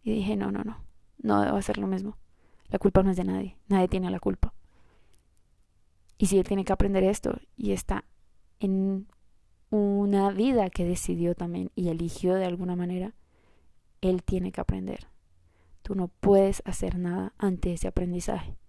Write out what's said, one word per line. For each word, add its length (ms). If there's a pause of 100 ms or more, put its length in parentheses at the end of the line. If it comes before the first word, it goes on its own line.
Y 100
dije, 240
"No, 160
no, 100
no, 220 (380)
no 200
debo 140
hacer 220
lo 80
mismo. 300 (560)
La 60
culpa 240
no 80
es 80
de 60
nadie, 340 (100)
nadie 180
tiene 240
la 80
culpa. 360 (1600)
Y 100
si 120
él 60
tiene 200
que 80
aprender 320
esto 340 (160)
y 180
está 320 (560)
en 460 (600)
una 600
vida 400
que 160
decidió 480
también 400
y 140
eligió 460
de 120
alguna 280
manera, 400 (840)
él 220
tiene 300
que 100
aprender. 440 (760)
Tú 120
no 140
puedes 560
hacer 340
nada 380
ante 380
ese 140
aprendizaje. 680 (120)